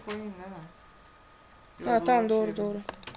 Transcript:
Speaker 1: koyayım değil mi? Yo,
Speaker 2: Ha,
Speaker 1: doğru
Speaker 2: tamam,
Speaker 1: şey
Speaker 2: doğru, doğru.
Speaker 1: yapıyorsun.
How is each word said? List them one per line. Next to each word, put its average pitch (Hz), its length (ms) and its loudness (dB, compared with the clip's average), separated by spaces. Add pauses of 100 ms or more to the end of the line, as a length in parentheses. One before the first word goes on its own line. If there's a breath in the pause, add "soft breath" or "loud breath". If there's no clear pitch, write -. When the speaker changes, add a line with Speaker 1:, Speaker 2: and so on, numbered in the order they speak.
Speaker 1:
koyayım 214 280 -6
değil 180 140 -14
mi? 190 60 -12 (1300)
Yo, 262 100 -6
Speaker 2:
Ha, 233 80 6
Speaker 1:
doğru 226 60 2
Speaker 2:
tamam, 247 180 6
Speaker 1:
şey 220 60 2
Speaker 2:
doğru, 214 280 2
doğru. 208 100 -2
Speaker 1:
yapıyorsun. 202 180 -4 (320)